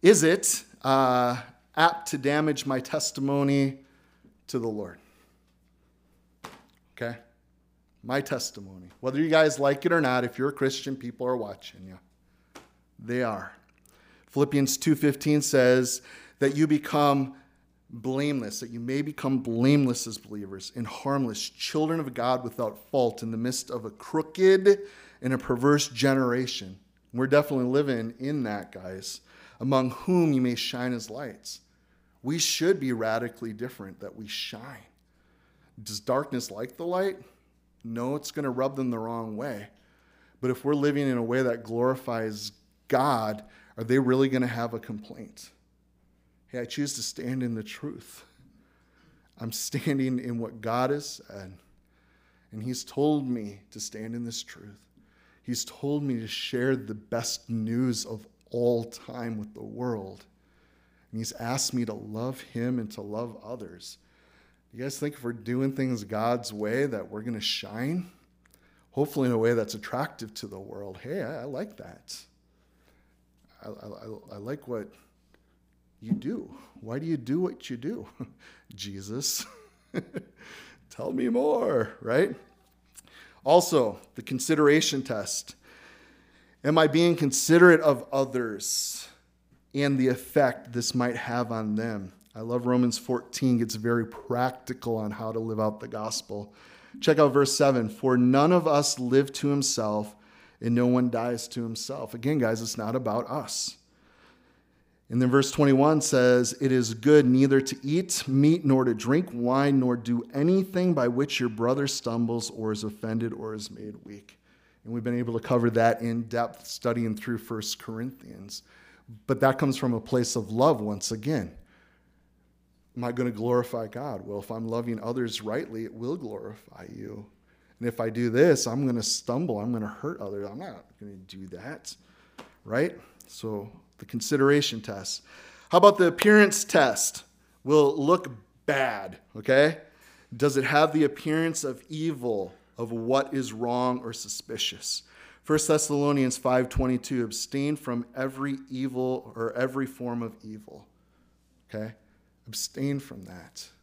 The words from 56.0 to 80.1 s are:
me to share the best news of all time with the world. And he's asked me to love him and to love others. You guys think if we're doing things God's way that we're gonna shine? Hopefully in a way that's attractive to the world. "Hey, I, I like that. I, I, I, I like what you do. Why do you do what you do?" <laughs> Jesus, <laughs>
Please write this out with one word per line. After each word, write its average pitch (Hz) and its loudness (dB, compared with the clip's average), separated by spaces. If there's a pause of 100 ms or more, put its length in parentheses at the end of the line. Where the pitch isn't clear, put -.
me 131 -2
to 110 -8
share 131 -2
the 107 -10
best - -6
news 117 -2
of 107 -12 (240)
all 120 0
time 117 -12
with 107 -12
the - -16
world. 107 -8 (840)
And 113 -8
he's 113 -8
asked 120 -4
me 120 0
to 107 -6
love 110 -8
him 123 -4
and 107 -8
to 107 -14
love 107 -10
others. 101 -16 (760)
You 117 -14
guys 135 -8
think 147 -6
if - -18
we're 120 -4
doing 123 -2
things 127 -2
God's 110 -2
way 107 -2
that 110 -6
we're 107 -10
gonna 113 -6
shine? 127 -4 (800)
Hopefully 143 0
in 123 2
a 113 2
way 113 4
that's 110 0
attractive 113 -8
to 110 -12
the 95 -12
world. 98 -14
"Hey, 160 -8
I, 127 -8
I - -10
like 135 -10
that. - -18 (1400)
I, - -16
I, - -16
I, 107 -16 (160)
I 104 -16
like 127 -10
what 110 -8 (1080)
you 110 -2
do. - -8 (260)
Why 113 -8
do 156 -8
you 165 -2
do 131 -2
what - -4
you 123 -8
do?" 160 -10 (120)
<laughs> - -18
Jesus, 98 -8 (480)
<laughs> - -14